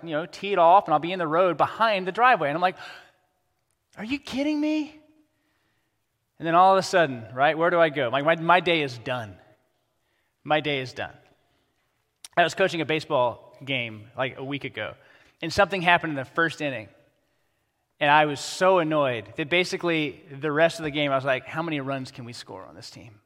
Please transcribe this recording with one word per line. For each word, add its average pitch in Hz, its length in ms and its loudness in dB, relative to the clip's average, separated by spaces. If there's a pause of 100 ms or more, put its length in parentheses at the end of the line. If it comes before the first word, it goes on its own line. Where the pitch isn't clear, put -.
you 165 80 -10
know, 156 160 -2
tee 196 260 -8
it 185 60 0
off 175 280 8
and 160 60 0
I'll 151 80 2
be 170 120 -6
in 185 60 -6
the 170 80 -2
road 165 300 2
behind 190 500 0
the 185 60 -6
driveway." 208 360 4
And 147 80 -2
I'm 170 40 -2
like, 180 160 0 (1200)
"Are 196 80 -12
you 269 140 -6
kidding 294 420 -2
me?" 302 340 -2 (1400)
And 151 80 -8
then 165 80 0
all 190 200 6
of 190 40 4
a 185 40 0
sudden, 135 500 0
right, 143 240 2
where 170 140 2
do 175 100 2
I 165 80 6
go? 135 220 -2
My, 135 100 0
my, 170 160 2
my 170 240 4
day 165 220 0
is 127 160 -6
done. 110 380 -8 (1080)
My 151 160 0
day 143 200 -4
is 127 120 -10
done. - 220 -10 (1200)
I 175 80 4
was 156 100 -2
coaching 175 280 0
a - 20 -2
baseball 131 800 -4
game, 117 500 -8
like, 123 240 -6
a 139 60 -12
week 139 200 -10
ago, 107 300 -10 (460)
and 165 100 -6
something 190 300 2
happened 170 300 2
in 147 60 -6
the 131 100 -8
first - 340 -2
inning. 123 280 -8 (1120)
And 147 100 2
I 151 160 6
was 143 120 -4
so 185 400 2
annoyed 143 580 0
that 156 120 -6
basically 170 840 -2
the 143 220 -6
rest 160 260 2
of 160 60 -10
the 151 60 -4
game, 147 200 -2
I 135 60 0
was 131 80 -2
like, 131 220 -2
"How 160 160 -8
many 156 180 -4
runs 131 300 -8
can 120 160 -16
we 120 80 -14
score 95 320 -16
on 73 100 -20
this - 140 -18
team?" 104 360 -20